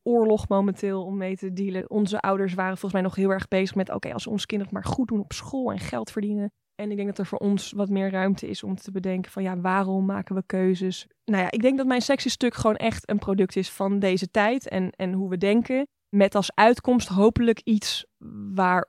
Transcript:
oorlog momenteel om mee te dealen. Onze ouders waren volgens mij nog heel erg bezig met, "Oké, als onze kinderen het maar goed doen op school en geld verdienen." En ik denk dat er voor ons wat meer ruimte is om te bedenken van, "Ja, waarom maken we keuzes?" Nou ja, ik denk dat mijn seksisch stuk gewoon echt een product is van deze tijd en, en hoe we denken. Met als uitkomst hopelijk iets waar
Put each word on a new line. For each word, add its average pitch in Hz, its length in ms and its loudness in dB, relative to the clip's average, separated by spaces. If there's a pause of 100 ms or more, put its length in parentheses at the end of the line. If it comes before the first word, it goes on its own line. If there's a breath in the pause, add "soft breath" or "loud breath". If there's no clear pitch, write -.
oorlog 220 440 4
momenteel 196 560 0
om 196 140 -6
mee 190 200 -4
te 190 160 -6
dealen. 185 360 -4
Onze 208 300 0
ouders 196 340 0
waren 185 240 -2
volgens 185 160 -6
mij 196 80 2
nog 185 140 -2
heel 196 140 2
erg 190 180 -2
bezig 190 280 0
met, 190 180 -2
"Oké, - 200 -6
als - 140 -8
onze 208 180 -4
kinderen 202 280 -6
het 190 100 -6
maar - 120 -2
goed 254 120 0
doen 220 120 0
op - 140 -8
school 262 380 -4
en 196 80 -4
geld 226 320 -8
verdienen." 208 400 -2 (240)
En 208 160 -8
ik 208 40 -6
denk 202 120 -4
dat 196 100 -6
er 196 80 -2
voor 185 140 -6
ons 202 320 0
wat 202 180 -2
meer 196 220 0
ruimte 190 360 0
is - 160 -8
om 190 120 -6
te - 160 -12
bedenken 185 400 -4
van, 196 120 -6
"Ja, 185 160 -2
waarom 190 460 0
maken 196 300 -2
we 190 100 -2
keuzes?" 185 640 0 (180)
Nou 190 180 2
ja, 180 80 -4
ik 220 100 -2
denk 262 160 4
dat 269 100 0
mijn 247 140 2
seksisch 269 320 0
stuk 240 200 0
gewoon 214 220 2
echt - 340 -4
een 208 100 0
product 196 360 0
is 190 160 -2
van 196 280 0
deze 190 320 0
tijd 226 360 2
en, 185 220 -2
en 185 240 -4
hoe 190 160 -2
we 180 80 -2
denken. 233 500 2 (220)
Met 202 260 4
als 196 200 0
uitkomst 240 520 4
hopelijk 220 560 4
iets - 420 0 (480)
waar 185 360 2